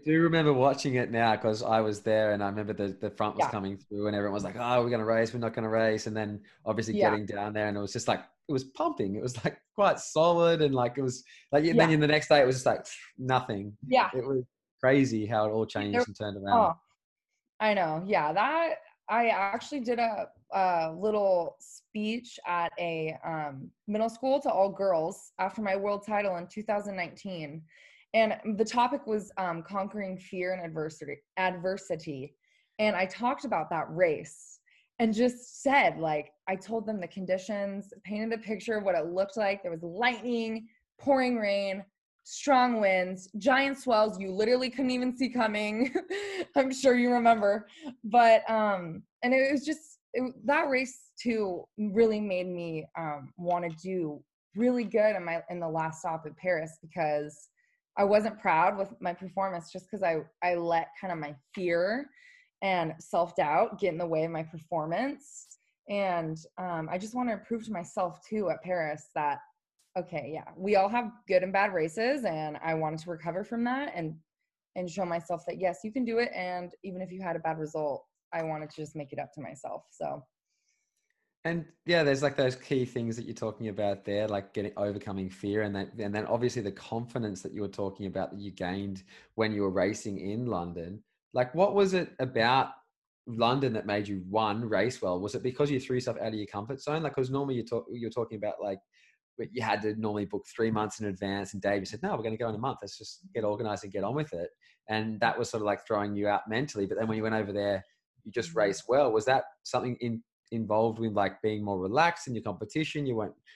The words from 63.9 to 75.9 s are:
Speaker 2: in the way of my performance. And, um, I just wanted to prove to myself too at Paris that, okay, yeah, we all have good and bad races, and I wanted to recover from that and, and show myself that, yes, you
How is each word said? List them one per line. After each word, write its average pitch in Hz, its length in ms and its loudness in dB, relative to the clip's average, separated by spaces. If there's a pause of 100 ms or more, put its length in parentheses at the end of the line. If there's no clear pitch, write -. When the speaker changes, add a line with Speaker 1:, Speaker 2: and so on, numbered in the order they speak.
Speaker 2:
in 160 80 -4
the 175 80 -4
way 160 160 0
of 165 80 -2
my 160 120 -4
performance. 170 1160 -6 (300)
And, 175 480 -2 (200)
um, 170 320 -4
I 175 80 -4
just 214 160 -10
wanted 247 200 -2
to - 120 -10
prove 220 200 -6
to 220 60 -8
myself 175 560 -6
too 208 220 -2
at 165 140 -4
Paris 160 520 -2
that, 147 260 -2 (560)
okay, 151 360 -6
yeah, - 240 -10
we 196 180 2
all 196 140 6
have 233 220 -2 (160)
good 185 160 4
and 190 100 -2
bad 196 200 4
races, 220 520 0
and 156 320 -4
I 165 160 -2
wanted 160 280 -2
to 175 100 -8
recover 165 320 -6
from 233 220 -4
that 269 300 -2
and, 160 200 -6 (600)
and 180 140 -6
show 185 160 -4
myself 170 400 -4
that, 170 140 -8
yes, 180 240 -2
you 214 80 -8